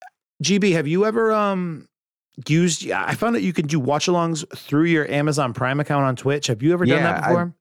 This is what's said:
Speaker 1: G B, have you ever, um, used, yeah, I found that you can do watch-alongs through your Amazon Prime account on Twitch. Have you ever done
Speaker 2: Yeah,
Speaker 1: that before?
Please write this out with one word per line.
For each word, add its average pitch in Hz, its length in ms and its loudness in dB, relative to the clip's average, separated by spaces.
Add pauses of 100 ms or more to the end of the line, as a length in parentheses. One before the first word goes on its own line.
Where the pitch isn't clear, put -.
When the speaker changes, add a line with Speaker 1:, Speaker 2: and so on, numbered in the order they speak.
(420)
Speaker 1:
G 175 160 2
B, 190 140 4
have 160 160 2
you 180 180 2
ever, 220 260 0
um, 190 560 -2 (600)
used, 160 340 2
yeah, 95 240 -4
I 123 80 -4
found 233 220 -2
that 208 80 -2
you 185 100 -2
can 160 140 -2
do 151 120 0
watch-alongs 160 680 -2 (120)
through 151 280 0
your 160 260 2
Amazon 143 420 0
Prime 131 260 -2
account 143 260 0
on 127 100 0
Twitch. 143 320 -2
Have 120 160 -2
you 165 100 4
ever 180 120 0
done 139 120 4
Speaker 2:
Yeah, 160 140 2
Speaker 1:
that - 160 -2
before? 175 340 0